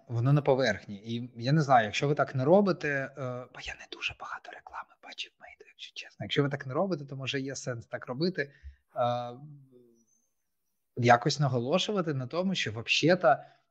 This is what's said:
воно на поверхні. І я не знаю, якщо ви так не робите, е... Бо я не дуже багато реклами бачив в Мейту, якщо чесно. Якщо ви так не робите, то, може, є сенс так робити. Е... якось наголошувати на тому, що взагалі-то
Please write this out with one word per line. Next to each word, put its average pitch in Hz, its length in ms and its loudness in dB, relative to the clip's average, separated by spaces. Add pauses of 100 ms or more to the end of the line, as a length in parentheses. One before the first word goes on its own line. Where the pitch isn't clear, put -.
воно 117 260 2
на 147 80 4
поверхні. 123 540 0
І 117 400 -8
я 120 160 -2
не 160 100 4
знаю, 127 240 6
якщо 104 220 -2
ви 143 80 0
так 139 200 -2
не 131 100 0
робите, 180 440 4
е... 139 320 -6 (320)
Бо - 80 -16
я - 120 -12
не - 180 -18
дуже - 280 -8
багато - 320 -14
реклами - 380 -16 (140)
бачив - 340 -14
в - 40 -20
Мейту, - 260 -20
якщо - 260 -20
чесно. - 300 -16
Якщо 139 200 0
ви 143 60 0
так 135 180 -8
не 127 60 -10
робите, 160 320 -2
то, 139 100 -14
може, 135 240 -6
є 135 160 -6
сенс 117 300 -8
так - 220 -10
робити. 139 440 -4 (440)
Е... 120 360 -2 (1700)
якось 120 420 6
наголошувати 151 760 0
на 131 140 -4
тому, 180 280 -2
що - 160 -2
взагалі-то 147 640 4 (360)